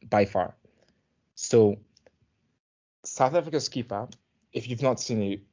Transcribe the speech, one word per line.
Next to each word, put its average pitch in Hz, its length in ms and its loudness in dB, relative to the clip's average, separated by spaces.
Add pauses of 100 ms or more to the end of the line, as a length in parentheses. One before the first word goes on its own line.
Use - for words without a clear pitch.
by 104 160 4
far. 95 320 -2 (800)
So, 107 400 4 (1300)
South 135 300 0
Africa's 160 340 -2
keeper, 113 400 -6 (440)
if 113 160 -8
you've 123 140 -6
not 127 180 0
seen 110 220 -2
it, 98 180 -4 (120)